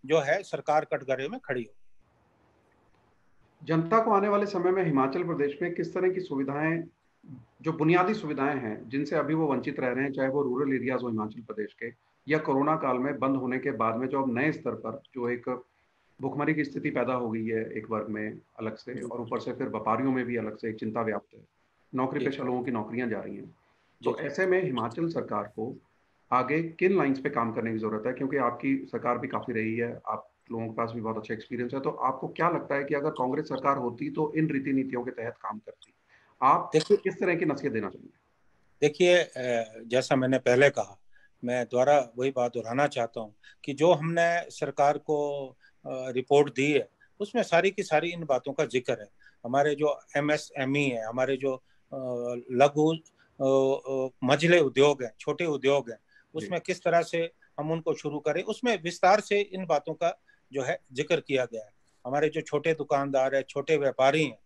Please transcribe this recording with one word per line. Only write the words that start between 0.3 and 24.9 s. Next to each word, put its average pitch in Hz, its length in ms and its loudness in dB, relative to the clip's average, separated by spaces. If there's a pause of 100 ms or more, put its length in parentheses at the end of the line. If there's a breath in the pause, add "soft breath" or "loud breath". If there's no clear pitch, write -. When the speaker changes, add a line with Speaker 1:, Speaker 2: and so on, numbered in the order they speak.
Speaker 1:
सरकार 151 420 0
कटघरे 135 420 -2
में 240 120 -8
खड़ी 123 240 -4
हो। 107 100 -14 (1900)
Speaker 2:
जनता 165 400 2
को 226 80 2
आने 202 160 4
वाले 202 180 2
समय 185 260 0
में 190 120 2
हिमाचल 139 400 2
प्रदेश 143 380 -2
में 170 120 -4
किस - 200 -6
तरह 185 160 2
की 185 100 -2
सुविधाएं, 151 640 -2 (800)
जो 156 120 -4
बुनियादी 180 400 4
सुविधाएं 143 440 -2
हैं 110 320 -6
जिनसे 143 260 -2
अभी 147 180 0
वो 160 140 2
वंचित 131 320 -2
रह 131 80 0
रहे 123 160 -2
हैं, 139 80 -2
चाहे 135 180 0
वो 139 140 0
rural 135 320 0
areas 123 280 -2
हो 123 40 -4
हिमाचल 110 340 -4
प्रदेश 104 320 -10
के - 340 -14 (240)
या 156 60 2
कोरोना 151 380 2
काल 135 220 0
में 139 220 -2
बंद 135 160 2
होने 127 240 -2
के 135 120 -4
बाद 113 240 0
में 123 120 -2
जो 135 160 -2
अब 120 140 0
नए 151 140 2
स्तर 139 200 -4
पर 113 300 -8 (140)
जो 120 140 -4
एक 123 340 -6 (580)
भुखमरी 147 320 0
की 151 100 0
स्थिति 139 260 -4
पैदा 127 240 0
हो 123 160 -2
गई 110 160 -4
है 113 320 -4
एक 107 140 -10
वर्ग 107 160 -4
में 107 320 -6 (200)
अलग 110 160 -6
से, 123 200 -14
Speaker 1:
जी। 120 60 -10
Speaker 2:
और 120 200 -10
ऊपर 117 180 -6
से 123 140 -8
फिर 123 140 -6
व्यापारियों 113 440 0
में 127 140 0
भी 120 120 -4
अलग 107 200 -6
से 113 120 -6
एक 107 60 -6
चिंता 110 260 -4
व्याप्त 107 340 -4
है, 107 60 -20 (540)
नौकरी 135 240 -2
Speaker 1:
जी। 131 60 -2
Speaker 2:
पेशा 135 180 -4
लोगों 123 200 -2
की 135 80 -4
नौकरियां 117 380 -4
जा 101 100 -4
रही 101 160 -10
हैं, - 200 -16 (480)
तो 123 100 2
Speaker 1:
जी। - 100 -6
Speaker 2:
ऐसे 165 220 0
में 185 180 4
हिमाचल 127 440 -2